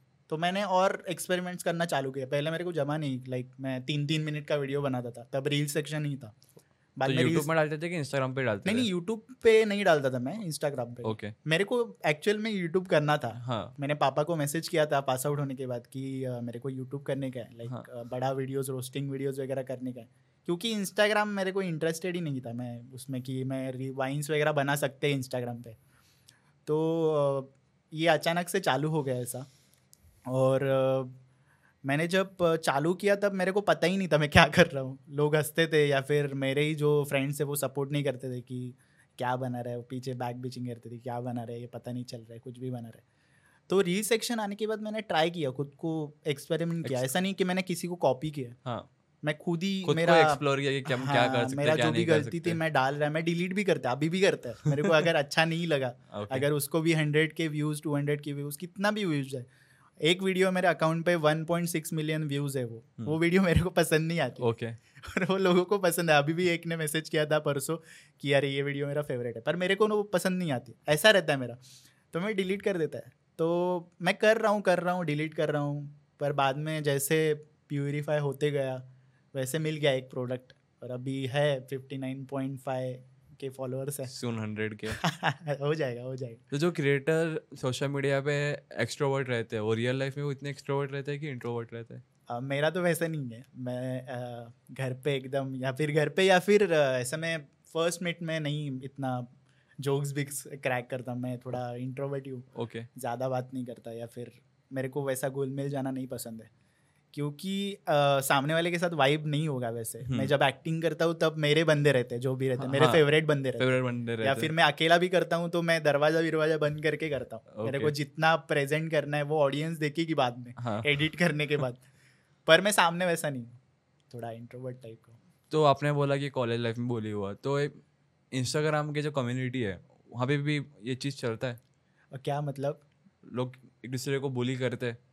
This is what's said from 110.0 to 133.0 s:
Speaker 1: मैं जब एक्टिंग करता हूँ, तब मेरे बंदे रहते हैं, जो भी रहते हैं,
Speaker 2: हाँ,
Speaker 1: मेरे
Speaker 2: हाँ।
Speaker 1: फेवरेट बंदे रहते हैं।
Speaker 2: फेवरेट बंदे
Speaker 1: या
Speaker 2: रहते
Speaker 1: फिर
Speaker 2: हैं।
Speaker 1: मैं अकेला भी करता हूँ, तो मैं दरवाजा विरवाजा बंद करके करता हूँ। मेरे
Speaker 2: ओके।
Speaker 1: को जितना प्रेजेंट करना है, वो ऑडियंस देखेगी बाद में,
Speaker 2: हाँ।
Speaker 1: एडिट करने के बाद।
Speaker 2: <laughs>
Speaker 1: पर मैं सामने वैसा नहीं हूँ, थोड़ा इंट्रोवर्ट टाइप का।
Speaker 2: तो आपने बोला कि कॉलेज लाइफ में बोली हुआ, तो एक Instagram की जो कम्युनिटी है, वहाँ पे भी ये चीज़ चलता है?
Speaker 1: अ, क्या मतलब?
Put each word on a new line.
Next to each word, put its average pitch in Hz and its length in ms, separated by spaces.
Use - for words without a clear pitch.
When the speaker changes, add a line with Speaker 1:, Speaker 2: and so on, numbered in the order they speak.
Speaker 1:
मैं 135 100
जब 143 160
एक्टिंग 160 380
करता 165 240
हूँ, 165 160
तब 160 160
मेरे 151 260
बंदे 147 280
रहते 123 240
हैं, 120 60
जो 131 140
भी 131 120
रहते 127 120
हैं, 131 60
Speaker 2:
हाँ, 131 80
Speaker 1:
मेरे 143 120
Speaker 2:
हाँ। 151 80
Speaker 1:
फेवरेट 151 320
बंदे 139 240
रहते 117 140
हैं। 127 80
Speaker 2:
फेवरेट 127 220
बंदे 117 180
Speaker 1:
या 113 60
Speaker 2:
रहते 135 240
Speaker 1:
फिर 160 80
Speaker 2:
हैं। 160 60
Speaker 1:
मैं 165 80
अकेला 160 340
भी 180 120
करता 170 260
हूँ, 170 140
तो 170 120
मैं 165 220
दरवाजा 151 360
विरवाजा 160 380
बंद 151 260
करके 156 260
करता 127 260
हूँ। 110 300
मेरे 123 120
Speaker 2:
ओके। 147 80
Speaker 1:
को 151 60
जितना 160 440
प्रेजेंट 151 560
करना 147 260
है, 147 60
वो 151 160
ऑडियंस 147 380
देखेगी 156 360
बाद 123 240
में, 120 220
Speaker 2:
हाँ। 113 260
Speaker 1:
एडिट 147 300
करने 151 320
के 147 100
बाद। 131 200
Speaker 2:
<laughs> - 360
Speaker 1:
पर 165 140
मैं 208 100
सामने 175 340
वैसा 165 240
नहीं 127 140
हूँ, 117 160
थोड़ा 117 180
इंट्रोवर्ट 123 520
टाइप 113 220
का। - 140
Speaker 2:
तो 156 120
आपने 147 280
बोला 139 260
कि 139 120
कॉलेज 117 300
लाइफ 117 180
में 120 100
बोली 110 240
हुआ, 101 220
तो 139 260
एक 147 140
Instagram 151 600
की 147 60
जो 147 100
कम्युनिटी 127 500
है, 95 200
वहाँ 123 160
पे 147 100
भी 143 280
ये 127 120
चीज़ 139 200
चलता 117 320
है? 117 140
Speaker 1:
अ, 131 40
क्या 143 240
मतलब? 139 380